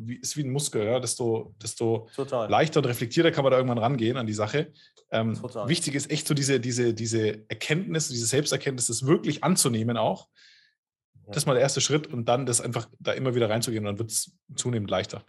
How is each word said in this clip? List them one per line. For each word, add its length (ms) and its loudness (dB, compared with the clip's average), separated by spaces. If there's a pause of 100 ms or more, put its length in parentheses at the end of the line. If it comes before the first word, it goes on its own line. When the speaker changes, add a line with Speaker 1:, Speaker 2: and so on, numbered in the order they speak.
Speaker 1:
wie, 100 -8
ist 220 -8
wie 60 -2
ein 80 -4
Muskel, 340 -2
ja, 160 2
desto, 600 -2
desto 500 -2
Speaker 2:
Total. 360 -4
Speaker 1:
leichter 320 4
und 60 4
reflektierter 460 2
kann 120 0
man 80 6
da 60 8
irgendwann 200 2
rangehen 380 2
an 100 -2
die 80 -2
Sache. 380 -2 (400)
Ähm, 400 -2
Speaker 2:
Total. 100 -6
Speaker 1:
wichtig 340 -2
ist 140 -4
echt 180 -2
so 60 2
diese, 280 2
diese, 320 2
diese 560 -2
Erkenntnis, 600 -2
diese 160 -4
Selbsterkenntnis, 600 0
das 180 -2
wirklich 380 2
anzunehmen 540 2
auch. 320 -2 (960)
Speaker 2:
Ja. 60 -14
Speaker 1:
Das 100 -2
ist 40 0
mal 60 4
der 80 4
erste 200 2
Schritt 260 0
und 220 -6
dann 160 2
das 160 0
einfach 280 -6 (100)
da 120 -2
immer 240 -2
wieder 140 4
reinzugehen 360 0
und 80 -2
dann 60 -6
wird's 380 -6 (180)
zunehmend 340 -2
leichter, 400 -2